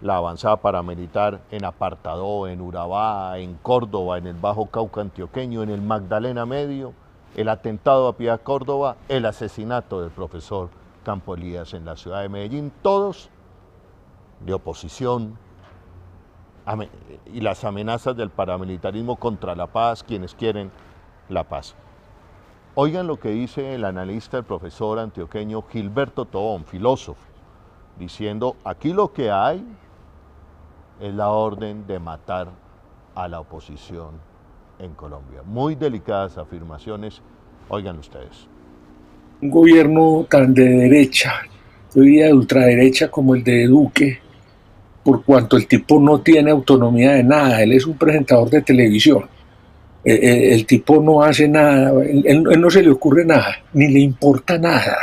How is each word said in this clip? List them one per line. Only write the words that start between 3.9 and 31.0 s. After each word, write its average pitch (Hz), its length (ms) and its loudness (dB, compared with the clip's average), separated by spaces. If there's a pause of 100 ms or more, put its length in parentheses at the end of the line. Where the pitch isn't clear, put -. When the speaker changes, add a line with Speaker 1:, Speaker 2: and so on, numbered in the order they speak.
Speaker 1:
en 87 80 -14
el 87 100 -14
Bajo 104 300 -6
Cauca 110 340 -10
antioqueño, 110 640 -12
en 107 80 -10
el 101 100 -10
Magdalena 110 640 -8
Medio, 139 480 -10 (420)
el 110 140 -8
atentado 113 580 -2
a 120 120 -6
Piedad 117 240 -6
Córdoba, 139 540 -8 (120)
el 131 160 -6
asesinato 110 800 -10
del 82 80 -14
profesor 90 580 -14 (380)
Campo 98 300 -12
Elías 87 360 -16
en 82 140 -18
la 80 100 -16
ciudad 95 240 -14
de 98 80 -12
Medellín, 113 420 -14 (120)
todos 196 480 -6 (1120)
de 92 80 -12
oposición, 110 840 -10 (1300)
ame-, 104 260 -12 (420)
y 117 80 -16
las 104 240 -8
amenazas 113 520 -8
del 110 140 -10
paramilitarismo 95 840 -10
contra 98 380 -10
la 87 120 -12
paz, 113 360 -6
quienes 95 320 -14
quieren 104 360 -8 (580)
la 90 160 -8
paz. - 300 -16 (1000)
Oigan 160 320 -4
lo 151 120 -8
que 113 120 -10
dice 127 440 -10
el 117 100 -10
analista, 95 520 -10
el 123 80 -10
profesor 104 540 -10
antioqueño 107 720 -12
Gilberto 117 560 -10
Tobón, 98 380 -10
filósofo, 101 600 -8 (760)
diciendo, 104 640 -10
"Aquí 117 280 -10
lo 196 200 -4
que 120 180 -6
hay 135 340 -4 (1400)